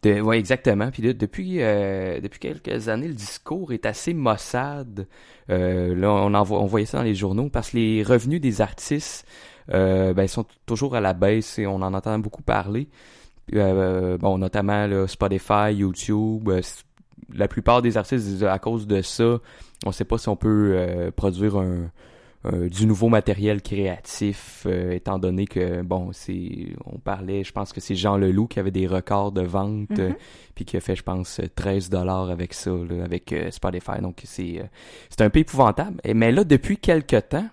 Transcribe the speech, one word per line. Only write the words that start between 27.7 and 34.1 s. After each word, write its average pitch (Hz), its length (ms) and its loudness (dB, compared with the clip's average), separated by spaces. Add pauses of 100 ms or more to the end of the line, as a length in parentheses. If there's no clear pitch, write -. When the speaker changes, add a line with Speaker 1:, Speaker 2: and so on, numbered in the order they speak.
Speaker 1:
que - 60 -10
c'est 95 160 -4
Jean 101 220 0
Leloup 98 300 4
qui - 120 -6
avait 95 120 -2
des 92 160 0
records 98 440 0
de 98 100 -2
vente, 104 580 -2
euh, 92 100 0
Speaker 2:
Mhm. 90 60 -2 (400)
Speaker 1:
puis - 100 -10
qui - 120 -6
a 87 40 -2
fait, 95 140 -2
je - 80 -12
pense, 92 360 -6 (160)
treize 95 340 -2
dollars 92 400 0
avec 87 240 -6
ça, - 180 -6
là, 87 320 -4
avec, 87 280 -6
euh, 80 200 -4
Spotify. 95 500 -6
Donc, 90 240 -8